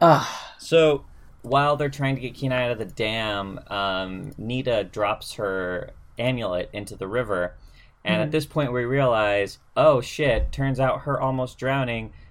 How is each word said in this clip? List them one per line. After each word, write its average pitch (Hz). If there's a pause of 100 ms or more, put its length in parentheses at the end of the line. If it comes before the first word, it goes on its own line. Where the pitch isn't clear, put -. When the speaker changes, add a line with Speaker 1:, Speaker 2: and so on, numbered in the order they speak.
Speaker 1:
Ugh. 160 (320)
Speaker 2:
So, 156 (380)
while 139
they're 143
trying 135
to 120
get 123
Kenai 127
out 120
of 110
the 110
dam, 104
um, 95
Nita 117
drops 104
her 95 (280)
amulet 113
into 101
the 95
river. 101 (500)
And -
at 160
Speaker 1:
Mm-hmm. 151
Speaker 2:
this 156
point, 143
we 123
realize, 110 (180)
oh 139
shit, 120
turns 135
out 127
her 139
almost 131
drowning 123 (180)